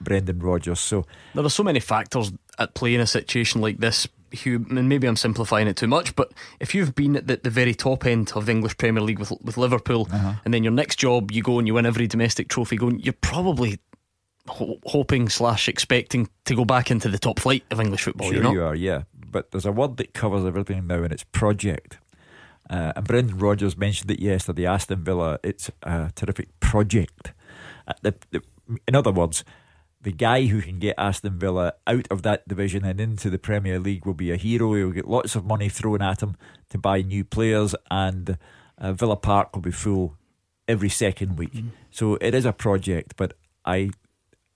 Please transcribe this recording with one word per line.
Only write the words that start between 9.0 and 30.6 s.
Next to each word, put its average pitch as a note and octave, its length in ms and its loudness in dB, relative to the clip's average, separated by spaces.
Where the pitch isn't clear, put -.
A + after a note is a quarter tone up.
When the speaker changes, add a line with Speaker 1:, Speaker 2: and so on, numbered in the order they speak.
Speaker 2:
League G#2+ 160 -2
with, G#2 220 -8
with A#2 160 -8
Liverpool, A#2+ 560 2
Speaker 1:
Uh-huh. G2 220 0
Speaker 2:
and A2+ 80 2
then A#2 120 4
your A2+ 80 2
next C#3+ 240 0
job, B2 340 2
you A2 120 -2
go B2 160 2
and A#2 80 2
you G#2+ 80 2
win A#2 120 4
every A#2 200 2
domestic A2+ 420 0
trophy A#2+ 280 0
going, A#2+ 220 2
you're C3 240 -2
probably B2 560 0
ho-, - 360 -6
hoping C3+ 460 2
slash A#2 360 2
expecting B2 640 0
to C3+ 100 0
go A#2 120 4
back B2 240 4
into A#2 180 2
the G2 100 0
top A2 220 -2
flight C3 300 2
of A2 100 -2
English G2+ 220 0
football, G2 240 -4
Speaker 1:
Sure F#2+ 100 0
Speaker 2:
you - 60 2
know? A#2+ 100 4
Speaker 1:
you F2+ 100 0
are, D#2 120 0
yeah. E2+ 300 -2
But - 220 -4
there's F#2+ 140 -4
a G2+ 60 2
word B2 240 0
that - 160 -6
covers G2+ 320 0
everything F#2 420 -2
now, F2 160 0
and E2 100 -2
it's - 120 -8
project. G#2 720 -2
Uh, E2 280 -2
and G#2 100 -4
Brendan A2 320 0
Rodgers G2+ 400 0
mentioned G2 320 -2
it - 100 -2
yesterday, F2+ 460 -2
Aston F#2+ 380 -2
Villa, E2+ 380 0
it's - 280 -6
a E2 300 -2
terrific - 340 -6
project. - 720 0
Uh, - 160 -8
the, G2+ 120 0
the, E2+ 120 -4
in B2 80 2
other C3+ 180 4
words, E2+ 300 0
the G2 120 -6
guy A#2+ 340 2
who G#2+ 160 2